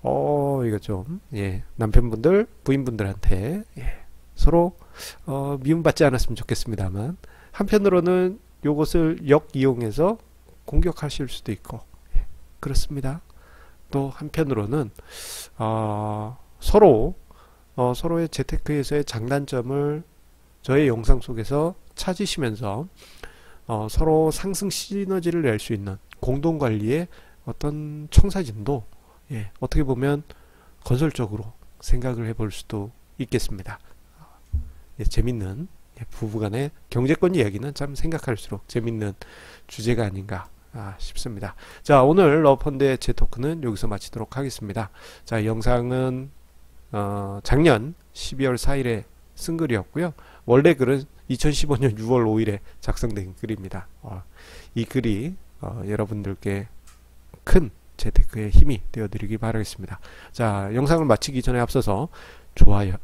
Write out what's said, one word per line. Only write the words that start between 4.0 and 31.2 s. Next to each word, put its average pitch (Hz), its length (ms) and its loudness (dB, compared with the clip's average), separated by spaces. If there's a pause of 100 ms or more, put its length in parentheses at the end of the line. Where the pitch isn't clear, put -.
서로, 170 400 4 (500)
어, 139 340 -4
미움받지 160 440 2
않았으면 123 320 2
좋겠습니다만 107 800 -4 (340)
한편으로는 185 880 2 (260)
요것을 156 640 0
역이용해서 135 880 2 (480)
공격하실 147 640 0
수도 - 220 -10
있고, 110 300 -10 (360)
예, - 80 4 (360)
그렇습니다. 139 640 0 (680)
또 139 200 -2
한편으로는, 135 800 -4 (680)
어, 107 840 -4 (220)
서로, 170 560 4 (580)
어, 123 200 0
서로의 165 340 -4
재테크에서의 147 760 -4
장단점을 139 1000 -4 (580)
저의 143 240 2
영상 110 340 4
속에서 139 540 -4 (220)
찾으시면서, 127 920 -4 (800)
어, 110 240 -4
서로 160 400 2
상승 190 400 -4
시너지를 185 720 -4
낼 113 160 0
수 - 140 -6
있는 98 240 -6 (240)
공동관리의 139 880 -2 (380)
어떤 151 640 -8
청사진도, 131 760 4 (460)
예, 107 200 -10 (100)
어떻게 147 240 2
보면 135 380 0 (640)
건설적으로 117 680 -2 (280)